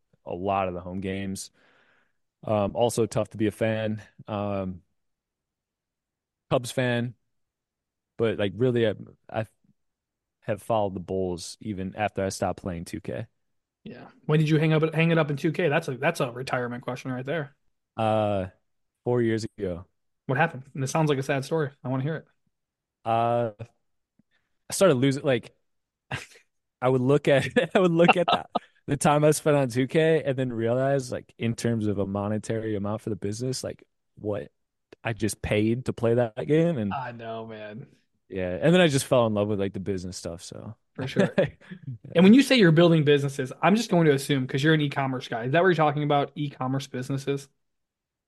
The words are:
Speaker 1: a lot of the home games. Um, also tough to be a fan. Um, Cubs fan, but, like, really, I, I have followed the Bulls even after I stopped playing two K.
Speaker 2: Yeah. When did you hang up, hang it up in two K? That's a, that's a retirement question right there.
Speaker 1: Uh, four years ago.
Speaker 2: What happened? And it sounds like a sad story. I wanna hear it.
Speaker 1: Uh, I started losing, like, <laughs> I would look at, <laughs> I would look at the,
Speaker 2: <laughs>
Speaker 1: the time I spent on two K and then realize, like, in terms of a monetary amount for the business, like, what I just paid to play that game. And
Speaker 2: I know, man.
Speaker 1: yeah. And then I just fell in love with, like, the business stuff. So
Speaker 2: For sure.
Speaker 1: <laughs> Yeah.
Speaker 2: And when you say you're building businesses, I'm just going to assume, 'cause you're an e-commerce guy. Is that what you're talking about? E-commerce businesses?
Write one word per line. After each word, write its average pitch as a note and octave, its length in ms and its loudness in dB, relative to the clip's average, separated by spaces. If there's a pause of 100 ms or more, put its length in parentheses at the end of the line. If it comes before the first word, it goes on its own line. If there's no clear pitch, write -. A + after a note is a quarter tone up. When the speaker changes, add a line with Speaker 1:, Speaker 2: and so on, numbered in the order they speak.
(260)
Speaker 1:
a - 80 -8
lot F#2+ 340 -2
of F2 60 -6
the F2 60 -10
home F2+ 200 -10
games. F#2+ 520 -8 (920)
Um, G2+ 300 -2
also A#2 320 0
tough G#2+ 240 -4
to - 80 -16
be G#2+ 80 0
a G2+ 60 0
fan. A2 500 -4 (240)
Um, G2 560 -6 (1700)
Cubs B2 200 0
fan, B2 440 -2 (1000)
but, A2 220 0
like, G2+ 180 0
really, A#2+ 300 2
I, G2+ 80 0 (360)
I A2+ 160 -6 (920)
have G#2+ 220 -6
followed G#2 320 0
the F#2+ 60 -6
Bulls F2+ 600 -6
even F#2+ 360 -8
after G2+ 280 -2
I F#2+ 60 -2
stopped F#2 300 -4
playing F2 260 -8
two - 140 -10
K. A2+ 260 -10 (580)
Speaker 2:
Yeah. - 220 -16 (200)
When D#3 120 2
did D3+ 100 2
you D#3 100 4
hang D#3 140 4
up, D#3 220 2
hang E3 160 4
it E3 80 4
up D3+ 120 0
in D3 60 -2
two D#3+ 160 -2
K? F3 160 0
That's D#3 200 0
a, C3 80 -6
that's D#3 240 -2
a C3 100 -2
retirement B2 520 -6
question B2+ 280 -8
right B2+ 140 -8
there. C#3+ 300 -6 (420)
Speaker 1:
Uh, G#2+ 500 0 (580)
four B2 180 0
years A2+ 240 0 (120)
ago. F#2 280 -6 (400)
Speaker 2:
What C3+ 100 0
happened? D#3 280 0 (100)
And C#3 100 -4
it C3 40 -4
sounds D#3 200 0
like C#3+ 100 2
a C3 40 -4
sad C3+ 220 -2
story. D#3 260 -4 (120)
I - 60 -8
wanna C3 140 -4
hear D3+ 140 -4
it. - 100 -16 (800)
Speaker 1:
Uh, A#2 480 0 (1160)
I - 40 -10
started F3+ 240 4
losing, C3+ 260 2
like, C3 320 -2 (560)
<laughs> - 720 -14
I B2+ 60 2
would C3 120 2
look C#3 280 4
at, C3+ 180 4 (140)
<laughs> - 140 -4
I A3+ 40 4
would F#3 140 4
look E3+ 240 4
at F3 140 0
the, - 140 0 (220)
Speaker 2:
<laughs> - 220 -20
Speaker 1:
the C#3+ 80 -2
time D3 280 4
I D#3 60 8
spent D3 260 2
on C3+ 120 0
two A#2+ 180 0
K D#3+ 380 2
and C3+ 120 -2
then B2+ 160 -2
realize, B2 600 0
like, - 260 -12
in A#2 160 -2
terms A2+ 320 -2
of G2+ 120 0
a F#2+ 80 -2
monetary G#2+ 680 -4
amount G#2 240 -6
for A2+ 100 -8
the G#2 60 -4
business, A#2+ 480 -6
like, - 200 -12 (320)
what G2+ 340 -6 (520)
I A2+ 120 -4
just G#2 260 -4
paid A2+ 460 0
to - 80 -4
play A#2 200 0
that A#2 200 0 (120)
game. D#3+ 300 2
And G2+ 160 -4
Speaker 2:
I A#2+ 200 -8
know, A2+ 340 -12
man. G#2+ 400 -14 (420)
Speaker 1:
yeah. F#2 320 -4
And E3 140 4
then F3+ 80 6
I E3+ 60 6
just C3+ 180 0
fell B2 200 4
in A2 60 0
love G#2 160 2
with, G#2 120 -2
like, G2 120 -2
the G2+ 80 -8
business F#2 380 -6
stuff. E2+ 240 -12
So - 320 -16 (200)
Speaker 2:
For C3+ 120 -8
sure. F#3+ 280 0
Speaker 1:
<laughs> - 40 2
Yeah. - 760 -6
Speaker 2:
And F3 100 8
when G3 80 10
you C4+ 100 10
say C4 140 4
you're F3+ 160 8
building E3 320 6
businesses, C#3 480 2 (100)
I'm F3+ 140 6
just A#3 140 -2
going E3+ 160 6
to D3 80 8
assume, C#3 320 0
'cause C3+ 160 -2
you're D#3 120 4
an D#3 60 2
e-commerce C3+ 480 -4
guy. A#2 160 -6
Is C3 80 -2
that E3 100 4
what F#3+ 60 6
you're F3+ 60 4
talking D3+ 280 2
about? C#3+ 320 0
E-commerce C3+ 520 -4
businesses? C#3 600 -6 (800)